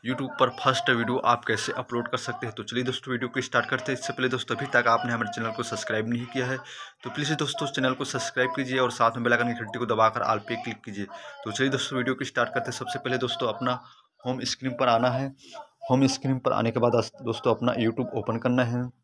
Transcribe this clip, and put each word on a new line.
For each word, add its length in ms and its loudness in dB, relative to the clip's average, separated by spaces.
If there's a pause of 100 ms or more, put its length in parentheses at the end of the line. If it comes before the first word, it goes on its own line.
YouTube 340 -2
पर 160 6
फर्स्ट 340 2
वीडियो 360 2
आप 200 4
कैसे 280 0
अपलोड 340 -4
कर 100 -2
सकते 300 -6
हैं। 80 -10
तो 80 -10
चलिए 200 -4
दोस्तों, 280 -4
वीडियो 180 -2
को 120 -2
स्टार्ट 280 0
करते 220 -2
हैं। 80 -2
इससे 140 -6
पहले 160 0
दोस्तों, 260 -2
अभी 120 -4
तक 220 4
आपने 240 2
हमारे 180 0
चैनल 200 -4
को 120 -6
सब्सक्राइब 460 -4
नहीं 180 -2
किया 200 -2
है 100 -4 (460)
तो 60 -8
प्लीज़ 260 -2
दोस्तों, 340 -4
चैनल 240 0
को 120 -4
सब्सक्राइब 500 0
कीजिए 240 -2
और 120 4
साथ 200 4
में 120 -4
बेल 100 4
आइकन 200 2
की 20 -
घंटी 240 -8
को 80 0
दबाकर 380 4
all 220 0
पे 160 -4
क्लिक 200 -10
कीजिए। 220 -8 (380)
तो 80 -6
चलिए 180 2
दोस्तों, 280 -2
वीडियो 180 0
को 100 -6
स्टार्ट 240 0
करते 220 -2
हैं। 60 -8
सबसे 220 -6
पहले 200 -2
दोस्तों, 300 -2
अपना 300 -2 (440)
होम 220 -4
स्क्रीन 300 -4
पर 140 4
आना 220 6
है। 220 -4 (560)
होम 200 6
स्क्रीन 300 -2
पर 140 0
आने 180 2
के 80 0
बाद 220 6 (220)
दोस्तों, 320 2
अपना 220 0
YouTube 380 0
ओपन 240 -2
करना 260 2
है। 240 -2 (140)